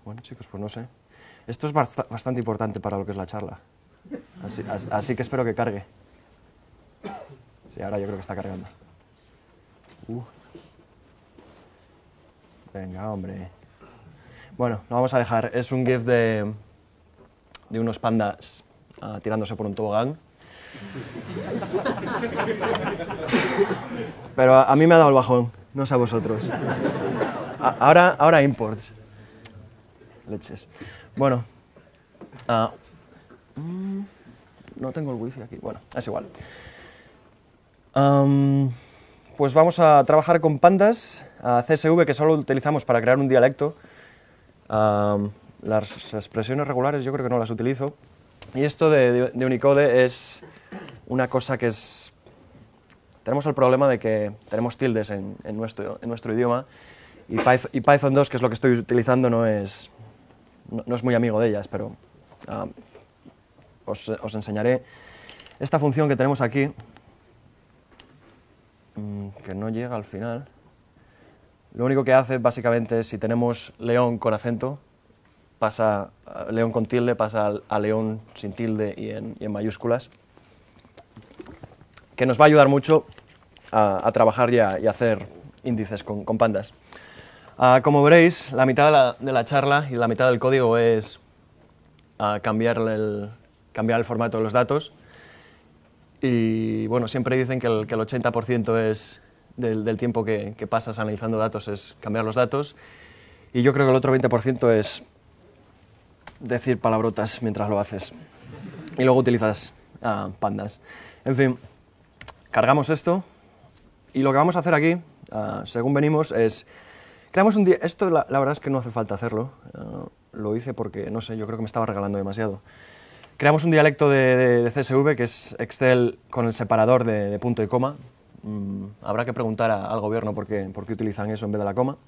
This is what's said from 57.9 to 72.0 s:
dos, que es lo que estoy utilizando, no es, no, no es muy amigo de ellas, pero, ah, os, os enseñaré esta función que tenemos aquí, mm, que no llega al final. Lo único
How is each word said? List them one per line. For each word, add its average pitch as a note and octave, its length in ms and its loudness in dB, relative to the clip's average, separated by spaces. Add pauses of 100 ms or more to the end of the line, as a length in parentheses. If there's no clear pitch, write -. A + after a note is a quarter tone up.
dos, C#3 160 4
que C3+ 60 -6
es A#2+ 60 0
lo B2+ 60 2
que A2+ 60 -2
estoy B2 180 2
utilizando, B2 560 2
no A#2 160 2
es, G#2 460 -4 (800)
no, A2 160 -10
no A#2+ 80 -4
es A#2 80 -6
muy B2 120 2
amigo A2+ 260 2
de A#2 80 2
ellas, G2+ 180 -2
pero, G#2 300 -10 (500)
ah, - 200 -10 (1200)
os, - 240 -10
os A2 260 -8
enseñaré A2 500 -2 (720)
esta D3 220 -2
función D3 280 0
que C#3 80 2
tenemos C3+ 240 0
aquí, C#3 320 0 (2250)
mm, G2+ 340 -10 (160)
que G2 100 -12
no G2+ 140 -6
llega A#2 280 -6
al G#2+ 80 -8
final. A#2 420 -10 (1300)
Lo A#2 100 -2
único C3+ 200 2